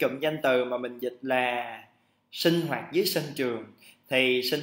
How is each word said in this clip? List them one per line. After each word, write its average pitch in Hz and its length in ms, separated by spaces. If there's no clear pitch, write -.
cụm 135 200
danh 156 220
từ 127 220
mà 123 140
mình 123 200
dịch 123 240
là 123 560
sinh 170 340
hoạt 127 260
dưới 185 140
sân 151 180
trường. 120 300
Thì 127 420
sinh 147 120